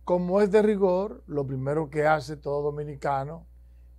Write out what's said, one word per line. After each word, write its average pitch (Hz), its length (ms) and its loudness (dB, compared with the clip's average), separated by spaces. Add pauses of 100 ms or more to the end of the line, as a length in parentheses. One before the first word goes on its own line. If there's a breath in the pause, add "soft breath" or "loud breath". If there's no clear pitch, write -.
como 180 380 2
es 208 100 4
de 214 120 6
rigor, 196 680 2
lo 143 180 -2
primero 139 420 -4
que 147 160 -2
hace 151 320 2
todo 143 260 -4
dominicano 147 840 -4 (520)